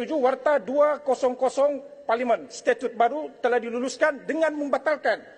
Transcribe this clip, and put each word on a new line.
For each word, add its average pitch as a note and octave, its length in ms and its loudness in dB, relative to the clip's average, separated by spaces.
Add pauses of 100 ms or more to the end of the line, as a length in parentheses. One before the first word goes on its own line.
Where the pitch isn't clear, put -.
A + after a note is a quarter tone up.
tujuh, D4+ 160 -2
Warta C4 400 2
dua D4 400 2
kosong B3+ 400 0
kosong C4+ 640 -2
Parlimen, A3+ 480 0
statut A#3+ 400 -2
baru A#3+ 480 0
telah B3 160 2
diluluskan B3 720 -2
dengan D#4 240 0
membatalkan C#4 720 -2 (140)